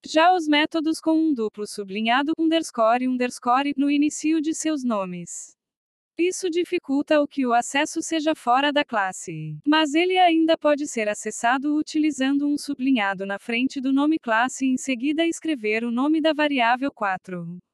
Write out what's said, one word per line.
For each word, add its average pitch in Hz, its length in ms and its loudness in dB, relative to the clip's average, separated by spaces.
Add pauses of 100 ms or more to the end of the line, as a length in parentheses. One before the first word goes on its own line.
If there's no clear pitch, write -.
Já 330 280 4
os 330 140 0
métodos 311 540 0
com 320 100 2
um 320 220 4
duplo 214 340 -4
sublinhado 220 720 -2
underscore, 254 640 2
underscore 254 720 0
no 285 160 0
início 302 480 2
de 311 140 -2
seus 311 280 -2
nomes, 185 760 -6 (600)
isso 359 320 0
dificulta 311 720 0
o 294 60 0
que 269 180 -4
o 240 80 2
acesso 285 480 0
seja 320 320 -2
fora 269 380 2
da 294 140 0
classe, 165 720 -6 (100)
mas 302 260 4
ele 359 240 2
ainda 330 400 4
pode 294 300 0
ser 214 220 -2
acessado 254 680 -2
utilizando 294 720 0
um 285 100 0
sublinhado 226 680 0
na 196 140 -4
frente 247 420 -4
do 269 100 -2
nome 294 260 2
classe 240 480 0
e 262 40 2
em 254 80 0
seguida 285 500 -2
escrever 226 560 -4
o 240 80 -4
nome 294 300 0
da 311 100 2
variável. 269 640 0
Quatro. 180 640 -6 (160)